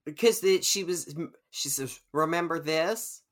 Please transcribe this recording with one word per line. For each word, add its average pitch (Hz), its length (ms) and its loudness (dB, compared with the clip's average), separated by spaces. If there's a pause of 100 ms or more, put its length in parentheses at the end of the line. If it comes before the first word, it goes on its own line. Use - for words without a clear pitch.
Because 220 360 4
the, 185 200 4
she 196 220 0
was, 165 320 -6 (340)
she - 200 -6
says, 135 300 -4 (140)
"Remember 165 460 0
this? 160 720 -2